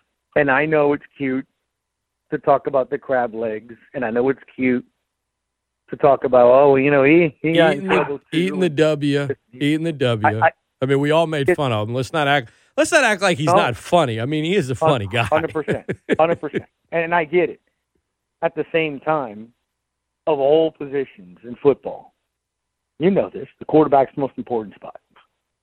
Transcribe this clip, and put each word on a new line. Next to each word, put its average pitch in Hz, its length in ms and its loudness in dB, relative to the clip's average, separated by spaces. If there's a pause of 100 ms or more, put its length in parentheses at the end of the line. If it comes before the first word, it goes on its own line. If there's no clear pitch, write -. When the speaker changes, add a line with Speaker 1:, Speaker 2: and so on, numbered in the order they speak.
(360)
Speaker 1:
And 143 160 2
I 139 140 2
know 147 280 2
it's 147 100 -6 (140)
cute 135 300 -4 (840)
to 151 60 -6
talk 139 300 0
about 135 240 -2
the 139 80 -6
crab 123 340 -2
legs, 110 400 -8 (220)
and 127 100 -6
I 110 60 -4
know 123 180 0
it's 131 100 -4 (160)
cute 127 300 -2 (1040)
to - 80 -10
talk 139 260 2
about, 123 280 6
"Oh, 139 240 6
you 135 160 2
know, 143 120 4
he, 160 380 4
he 160 120 -2
got 165 200 4
Speaker 2:
Eating 143 120 -8
Speaker 1:
in 190 40 -8
Speaker 2:
the, - 60 0
Speaker 1:
trouble 143 240 -4
too." - 60 -20 (120)
Speaker 2:
eating 185 220 -2
the 180 100 0
W, 147 540 0
Speaker 1:
It's 135 160 -8 (140)
Speaker 2:
eating 147 300 -2
the 165 100 -4
W. 117 460 -2
Speaker 1:
I, 147 80 2
I - 40 2 (300)
Speaker 2:
I 131 40 -4
mean, 135 140 0
we 147 120 0
all 165 140 2
made 156 240 -4
Speaker 1:
it 175 60 4
Speaker 2:
fun 147 160 -2
of 107 160 -2
him. 120 80 -6
Let's 127 180 -6
not 151 140 0
act, 139 240 0 (260)
let's 311 140 0
not 311 120 2
act 214 180 0
like 180 160 0
he's 151 100 -2
Speaker 1:
No. 175 80 4
Speaker 2:
not 147 200 2
funny. 131 440 0
I 113 60 -4
mean, 151 180 -4
he 170 120 -2
is 143 140 -2
a 131 60 -4
funny 135 320 0
guy. 117 160 -2
Speaker 1:
Hundred 156 300 -2
percent, 151 360 -6 (300)
hundred 170 220 2
percent. - 240 -8 (120)
Speaker 2:
<laughs> - 140 -20
Speaker 1:
And 165 240 -2
I 170 100 2
get 160 240 0
it. - 120 -16 (800)
At 165 140 -4
the 151 160 -6
same 156 280 -4
time, 117 520 -6 (760)
of 151 120 0
all 156 320 2
positions 131 720 -10
in 120 200 -14
football, - 500 -2 (840)
you 160 100 2
know 135 240 0
this: - 140 -12 (120)
the - 60 -16
quarterback's 139 500 4
the 147 60 -4
most 135 160 -4
important 113 380 -6
spot. - 240 -18 (640)